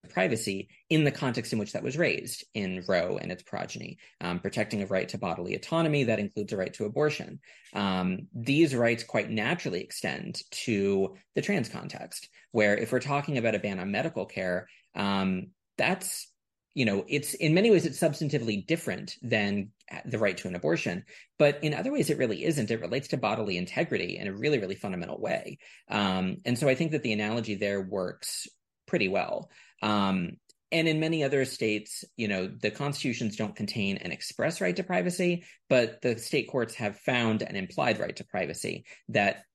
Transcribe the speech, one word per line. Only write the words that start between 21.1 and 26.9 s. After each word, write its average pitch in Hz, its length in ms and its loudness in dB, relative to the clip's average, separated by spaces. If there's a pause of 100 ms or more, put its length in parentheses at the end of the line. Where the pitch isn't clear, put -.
But 147 260 4
in 151 120 0
other 254 160 -2
ways, 240 180 2
it 147 80 2
really 110 260 0
isn't. 135 280 2
It 113 100 0
relates 113 280 -4
to 147 80 -2
bodily 101 400 0
integrity 90 600 -2
in 101 100 -6
a 98 60 -4
really, 131 240 2
really 95 180 -2
fundamental 90 440 -6
way. - 400 -4 (300)
Um, 95 540 0
and 123 140 0
so 147 100 2
I 131 80 6
think 165 160 0